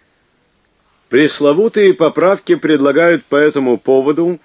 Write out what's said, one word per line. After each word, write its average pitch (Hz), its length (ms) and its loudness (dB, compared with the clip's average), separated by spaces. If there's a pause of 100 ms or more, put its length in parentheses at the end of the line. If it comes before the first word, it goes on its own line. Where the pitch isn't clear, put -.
(1120)
Пресловутые 156 840 0
поправки 170 640 -2
предлагают 151 720 0
по - 100 -4
этому 139 420 0
поводу 151 680 -2